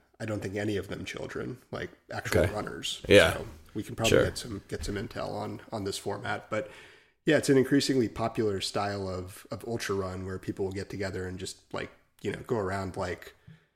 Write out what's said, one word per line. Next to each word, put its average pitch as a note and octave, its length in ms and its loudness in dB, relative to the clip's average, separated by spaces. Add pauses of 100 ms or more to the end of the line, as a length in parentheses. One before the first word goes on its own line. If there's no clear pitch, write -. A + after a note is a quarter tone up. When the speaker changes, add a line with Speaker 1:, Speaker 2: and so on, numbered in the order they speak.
(200)
Speaker 1:
I A2+ 60 -8
don't G#2+ 160 -2
think G2+ 140 -6
any G#2 220 0
of F2 100 -4
them F2+ 180 -8
children, A#2+ 520 -6 (140)
like, - 200 -8 (200)
actual - 300 2
Speaker 2:
Okay. E2+ 120 4
Speaker 1:
runners. - 540 -6
Speaker 2:
Yeah. F#2 260 10
Speaker 1:
So - 120 -6 (300)
we G#2+ 80 -4
can A#2 120 -10
probably A2+ 220 2
Speaker 2:
Sure. - 80 8
Speaker 1:
get - 120 -2
some, G#2+ 300 -8
get - 160 -6
some G#2 120 -4
intel G2+ 360 -4
on, G#2 300 -6 (100)
on G#2+ 120 -6
this G2 140 -4
format, G#2 520 -6
but G#2+ 200 -2 (560)
yeah, D3+ 120 6
it's D3 120 2
an C3+ 80 8
increasingly C3 520 4
popular A2 500 0
style G2+ 480 -2
of, F#2 420 -8
of F#2+ 160 -8
ultra A2+ 300 -2
run F#2 300 -4
where F#2+ 120 -6
people G2 280 -4
will F#2 80 -4
get G2 160 -6
together F#2+ 360 -4
and F#2 140 -6
just, F#2+ 160 -8 (160)
like, - 180 -6 (320)
you G#2 120 -2
know, - 140 -6
go B2 100 0
around, F#2+ 400 -2
like, F2+ 360 -6 (420)